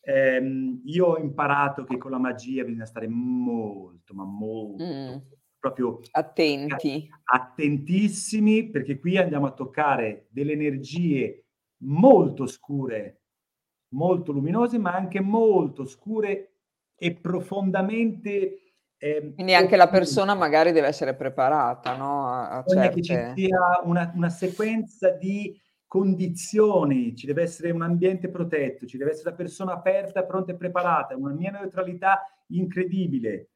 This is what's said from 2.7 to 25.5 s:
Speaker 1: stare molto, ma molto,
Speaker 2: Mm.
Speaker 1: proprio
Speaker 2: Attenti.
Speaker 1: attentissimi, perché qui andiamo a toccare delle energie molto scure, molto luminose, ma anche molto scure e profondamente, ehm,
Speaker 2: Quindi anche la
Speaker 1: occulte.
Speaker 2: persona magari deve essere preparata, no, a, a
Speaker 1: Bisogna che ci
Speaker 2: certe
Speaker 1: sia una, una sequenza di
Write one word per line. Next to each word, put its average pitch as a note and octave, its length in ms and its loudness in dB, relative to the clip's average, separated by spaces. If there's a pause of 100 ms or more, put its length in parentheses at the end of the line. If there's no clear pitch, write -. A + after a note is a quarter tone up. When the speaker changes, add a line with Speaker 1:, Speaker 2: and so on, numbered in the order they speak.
Speaker 1:
stare A2 220 -10
molto, A2+ 1040 -6
ma G2 100 -12
molto, G#2+ 600 -10
Speaker 2:
Mm. C3+ 340 -10 (420)
Speaker 1:
proprio B2 400 -4 (120)
Speaker 2:
Attenti. D3+ 960 -2 (200)
Speaker 1:
attentissimi, F#3+ 1400 0
perché C#3 300 -4
qui F3+ 180 0
andiamo D3+ 300 2
a B2+ 60 -4
toccare C3 760 -2
delle C#3+ 240 -4
energie D3 920 -2 (340)
molto C#3+ 680 6
scure, B2 760 -8 (680)
molto E3+ 420 0
luminose, G3+ 460 0
ma F#3+ 160 0
anche F#3+ 260 -2
molto F#3+ 680 2
scure G3+ 680 -6 (440)
e F3 200 -4
profondamente, G3 1600 -2 (240)
ehm, D3 360 -6
Speaker 2:
Quindi F#3 200 2
anche F3 220 8
la F3+ 100 12
Speaker 1:
occulte. F#3+ 140 4
Speaker 2:
persona F#3 340 2
magari D#3+ 380 4
deve D#3 160 4
essere C#3 280 -2
preparata, C3 800 0
no, C#3 320 -4
a, B2 300 -4
a B2+ 60 -8
Speaker 1:
Bisogna F#3 260 4
che E3+ 120 -2
ci - 20 -4
Speaker 2:
certe B2 320 -4
Speaker 1:
sia F3+ 480 2
una, E3+ 320 0
una F3 140 0
sequenza G#3 840 -2
di G3 480 -6 (260)